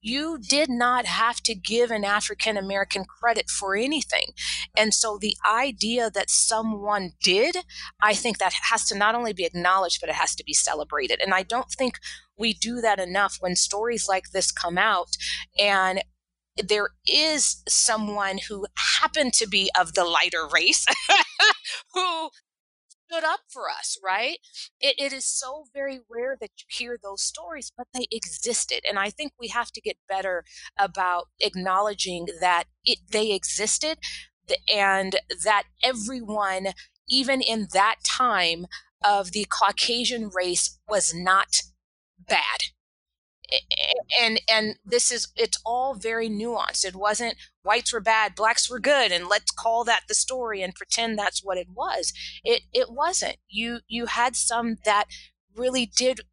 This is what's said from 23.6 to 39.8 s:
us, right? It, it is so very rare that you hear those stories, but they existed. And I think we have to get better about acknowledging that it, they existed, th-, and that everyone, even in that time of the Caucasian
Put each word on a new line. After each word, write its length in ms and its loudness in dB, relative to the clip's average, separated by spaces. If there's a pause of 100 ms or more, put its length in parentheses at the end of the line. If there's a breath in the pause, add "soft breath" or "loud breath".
us, 340 -6
right? 340 0 (440 loud breath)
It, 180 2
it 140 -2
is 120 -6
so 480 -6
very 260 -6 (100)
rare 320 -6
that 160 -10
you 120 -20
hear 320 -8
those 200 -8
stories, 560 -8
but 160 -12
they 180 -4
existed. 800 -4
And 100 0
I 100 0
think 300 -10
we 100 -10
have 240 -4
to 80 -14
get 160 -6 (120)
better 340 -4 (340 loud breath)
about 480 0 (140)
acknowledging 880 -2 (140)
that 240 4 (180)
it, 160 2 (120)
they 200 2
existed, 640 -2 (500 loud breath)
th-, 120 0 (140)
and 440 4 (260)
that 200 4 (200)
everyone, 840 -2 (380 loud breath)
even 340 2
in 320 0
that 300 4
time 600 2 (380 loud breath)
of 280 4
the 180 -2
Caucasian 840 0